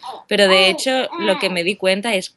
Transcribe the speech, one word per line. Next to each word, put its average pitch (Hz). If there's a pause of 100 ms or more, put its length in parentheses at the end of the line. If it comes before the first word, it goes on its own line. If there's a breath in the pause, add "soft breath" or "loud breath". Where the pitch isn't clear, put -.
(260 loud breath)
pero 208
de 190
hecho 262 (120)
lo 196
que 190
me 175
di 190
cuenta 196
es -